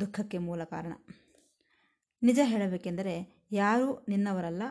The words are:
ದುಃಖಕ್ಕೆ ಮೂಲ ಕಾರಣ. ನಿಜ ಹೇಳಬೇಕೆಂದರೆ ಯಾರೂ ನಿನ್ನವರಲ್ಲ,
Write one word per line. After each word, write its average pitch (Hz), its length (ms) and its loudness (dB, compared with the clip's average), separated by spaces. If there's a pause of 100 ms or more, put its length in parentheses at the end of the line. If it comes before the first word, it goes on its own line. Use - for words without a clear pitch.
ದುಃಖಕ್ಕೆ 202 380 -4
ಮೂಲ 170 260 -4
ಕಾರಣ. 165 280 -8 (1300)
ನಿಜ 240 200 6
ಹೇಳಬೇಕೆಂದರೆ 185 1080 -2
ಯಾರೂ 214 580 2
ನಿನ್ನವರಲ್ಲ, 190 640 0